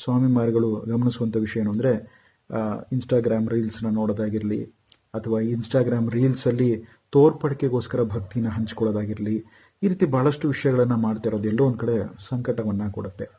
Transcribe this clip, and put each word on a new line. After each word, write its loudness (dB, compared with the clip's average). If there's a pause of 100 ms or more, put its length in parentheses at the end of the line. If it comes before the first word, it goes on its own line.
ಸ್ವಾಮಿಮಾರುಗಳು 2
ಗಮನಿಸುವಂಥ -2
ವಿಷಯ -2
ಏನು 0
ಅಂದ್ರೆ, -2 (280)
ಆ, -4 (120)
Instagram 0
ರೀಲ್ಸ್‌ನ -2
ನೋಡೋದಾಗಿರ್ಲಿ, -2 (500)
ಅಥವಾ -2
Instagram 0
ರೀಲ್ಸಲ್ಲಿ 2 (260)
ತೋರ್ಪಡಿಕೆಗೋಸ್ಕರ 2
ಭಕ್ತಿನ -4
ಹಂಚ್ಕೊಳ್ಳೋದಾಗಿರ್ಲಿ, -2 (400)
ಈ 2
ರೀತಿ 2
ಬಹಳಷ್ಟು 2
ವಿಷಯಗಳನ್ನ 2
ಮಾಡ್ತಾ 0
ಇರೋದು 0
ಎಲ್ಲೋ 2
ಒಂದ್ 2
ಕಡೆ -2
ಸಂಕಟವನ್ನ -4
ಕೊಡುತ್ತೆ. -10 (120)